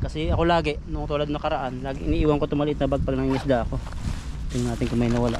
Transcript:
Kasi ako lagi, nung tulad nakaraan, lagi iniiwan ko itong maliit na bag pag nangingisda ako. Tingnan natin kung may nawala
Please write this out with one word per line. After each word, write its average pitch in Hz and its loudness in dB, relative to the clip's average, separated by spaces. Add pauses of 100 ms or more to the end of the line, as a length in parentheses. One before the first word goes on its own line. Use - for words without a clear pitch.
Kasi 156 -2
ako 147 2
lagi, 160 2
nung 151 -4
tulad 147 0
nakaraan, 139 -2
lagi 139 -6
iniiwan 151 4
ko 151 0
itong 147 2
maliit 147 0
na 139 2
bag 139 2
pag 139 0
nangingisda 131 2
ako. - -4 (720)
Tingnan 120 -2
natin 120 -2
kung 117 0
may 120 2
nawala 120 2